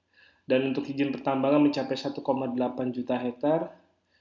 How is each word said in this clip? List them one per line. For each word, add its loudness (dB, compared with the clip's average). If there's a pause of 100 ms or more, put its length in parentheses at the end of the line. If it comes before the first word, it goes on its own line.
(500)
Dan 2
untuk -4
izin 0
pertambangan 2
mencapai 2
satu -6
koma 0
delapan -2
juta -2
hektar, 0 (520)